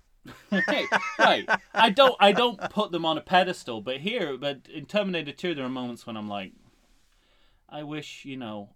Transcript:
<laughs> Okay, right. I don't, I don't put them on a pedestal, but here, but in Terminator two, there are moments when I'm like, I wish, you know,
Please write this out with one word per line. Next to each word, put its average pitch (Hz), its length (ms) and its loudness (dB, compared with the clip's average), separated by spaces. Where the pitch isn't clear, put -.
<laughs> 131 80 -20
Okay, 196 320 0
right. - 300 4
I 220 160 6
don't, 262 300 6
I 202 100 10
don't 226 300 0
put 208 220 -4
them 165 120 -2
on 160 140 0
a - 40 -6
pedestal, 180 580 0
but 127 220 -4
here, 180 360 -2
but 139 340 -8
in 147 140 -12
Terminator 180 460 -2
two, 175 240 -4
there 135 80 -6
are 127 40 -4
moments 127 380 -8
when 113 100 -8
I'm 107 120 -8
like, 101 240 -8
I 151 140 -12
wish, 151 420 -12
you 135 120 -10
know, 107 400 -10